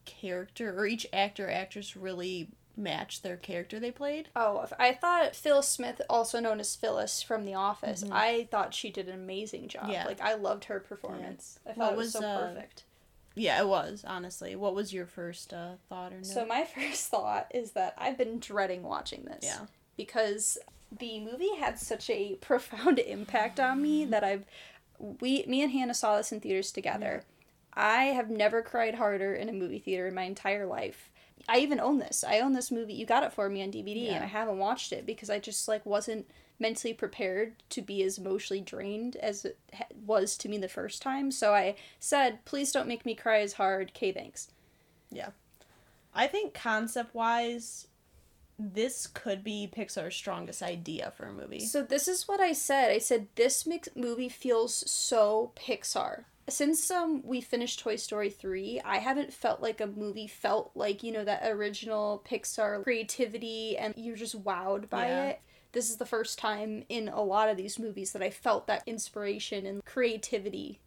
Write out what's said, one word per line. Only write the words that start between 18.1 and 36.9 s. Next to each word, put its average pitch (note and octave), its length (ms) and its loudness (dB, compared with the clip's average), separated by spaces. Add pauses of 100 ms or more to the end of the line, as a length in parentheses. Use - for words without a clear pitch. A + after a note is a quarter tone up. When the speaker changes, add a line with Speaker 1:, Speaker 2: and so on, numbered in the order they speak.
Speaker 2:
been A#3 200 0
dreading F#3+ 440 -2
watching - 420 -6
this. - 180 -10
Speaker 1:
Yeah. - 220 -4 (320)
Speaker 2:
Because G#3+ 600 0 (380)
the A3 240 -8
movie C#4 360 -2
had C#4 240 -2
such - 300 -4
a G3+ 260 0
<laughs> - 60 -10
profound C4 580 4
impact G#3+ 600 0
on C4 220 4
me D4+ 240 4
that A3 180 4
I've, G3 220 2 (760)
we, C4 280 4
me C4 140 2
and D4 100 2
Hannah B3 220 2
saw G#3+ 240 4
this A3 140 -2
in G#3+ 80 -4
theaters G3 320 0
together. - 520 -2 (520)
Speaker 1:
Yeah. G#3 80 4
Speaker 2:
I A3+ 220 6
have B3+ 260 2
never G#3+ 300 4
cried A3+ 340 0
harder G3+ 380 2
in A3 160 -4
a A3+ 40 -4
movie F#3 260 -4
theater F#3 280 -2
in F#3 80 -4
my F#3 80 -2
entire G3 440 -2
life. - 420 -6 (400)
I A#3 80 6
even C#4+ 220 4
own C#4 180 4
this. - 260 0
I G#3+ 160 4
own C4 140 4
this B3 180 0
movie. A3+ 220 -2
You A3 140 -4
got A#3+ 160 6
it - 100 -2
for G3 160 0
me G3 140 -2
on G3 80 -4
D G#3+ 100 -6
V G3+ 140 -6
D, A#3 120 -2
and F#3+ 100 0
Speaker 1:
Yeah. - 60 -2
Speaker 2:
I - 40 -4
haven't G#3+ 320 -2
watched G#3+ 340 0
it - 120 -6
because A3 260 -6
I G#3 80 0
just, - 280 -4
like, G#3+ 180 0
wasn't G#3+ 440 0 (300)
mentally A3+ 340 0